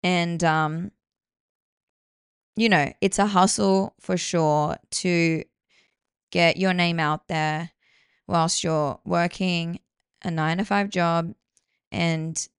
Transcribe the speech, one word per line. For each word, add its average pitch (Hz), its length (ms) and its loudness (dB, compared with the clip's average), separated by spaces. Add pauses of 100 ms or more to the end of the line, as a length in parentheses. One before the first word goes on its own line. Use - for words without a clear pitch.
And, 170 420 0
um, 156 460 0 (1700)
you 226 120 2
know, 156 320 2
it's 196 180 0
a 202 80 4
hustle 196 720 2
for 180 200 -4
sure 151 580 0 (140)
to 165 540 0 (880)
get 170 280 4
your 185 160 2
name 170 260 0
out 151 280 -2
there 156 420 -4 (560)
whilst 170 360 0
you're 151 440 -2
working 175 760 -2 (420)
a 185 80 -4
nine-to-five 185 600 -2
job 170 440 0 (560)
and 160 580 -4 (100)